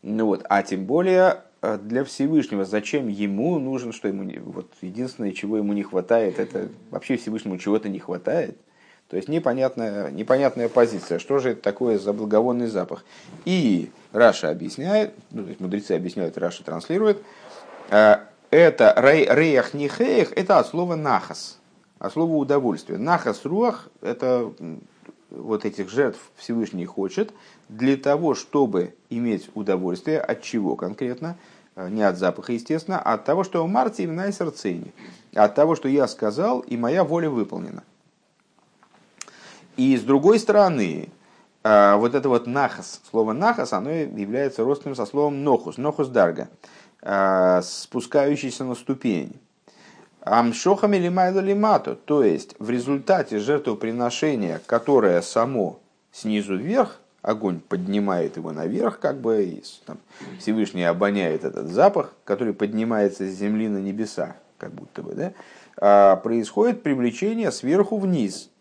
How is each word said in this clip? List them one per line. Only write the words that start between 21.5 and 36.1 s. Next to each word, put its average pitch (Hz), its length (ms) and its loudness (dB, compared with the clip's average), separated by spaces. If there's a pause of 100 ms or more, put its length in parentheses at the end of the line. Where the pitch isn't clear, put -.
от - 140 -6
слова 160 220 0
удовольствие. 135 600 0
Нахас 127 480 -2
руах, 208 440 -2 (120)
это, 123 580 -2
м, 82 220 -12 (480)
вот - 360 -6
этих 98 240 -6
жертв 120 300 -2 (160)
Всевышний 104 500 -6
хочет 185 480 -4 (360)
для 127 280 0
того, 143 360 0
чтобы 101 640 0 (140)
иметь 117 440 -4
удовольствие. 95 680 -2
От - 220 -4
чего 95 340 -4
конкретно? 127 640 -8 (380)
Э, - 140 -10
не 107 120 -4
от 92 160 2
запаха, 95 360 -2
естественно, 160 460 -4
а - 140 0
от 107 120 -4
того, 170 180 0
что 175 240 -2
"Марти 214 360 0
имена 170 240 -4
и 202 40 -4
сердцени", 104 600 -6 (440)
от 104 180 6
того, 156 220 4
что 143 120 -6
я 135 200 2
сказал, 123 540 -2